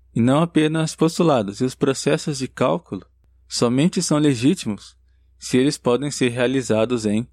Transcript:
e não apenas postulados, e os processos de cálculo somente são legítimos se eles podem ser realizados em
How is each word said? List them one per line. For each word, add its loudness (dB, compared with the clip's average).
e -2
não 2
apenas 0
postulados, 2
e 0
os -2
processos -2
de -6
cálculo -4
somente 0
são 0
legítimos 0
se -4
eles 2
podem 0
ser -2
realizados 0
em 0